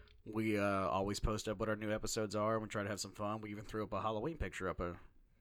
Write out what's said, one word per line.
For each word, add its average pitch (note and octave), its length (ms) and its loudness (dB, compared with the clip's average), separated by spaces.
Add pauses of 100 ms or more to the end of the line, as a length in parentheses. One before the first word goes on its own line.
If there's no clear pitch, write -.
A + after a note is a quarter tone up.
(300)
We, G#2+ 300 4
uh, G2 300 4
always G2 320 0
post G#2+ 260 2
up G#2+ 100 0
what G#2+ 120 0
our G#2+ 80 2
new G#2+ 120 -2
episodes G#2+ 460 0
are, G#2+ 200 4
and A2 80 0
we A2 40 -6
try G#2 160 -2
to G2+ 60 -2
have G2+ 100 -2
some G2 140 -6
fun. G#2+ 260 -2
We G#2+ 100 -8
even G#2 140 -8
threw G#2+ 220 -2
up F#2 80 -8
a F#2+ 80 0
Halloween A2 340 0
picture F#2+ 320 -2
up, F2 140 0
uh, F2 100 0 (500)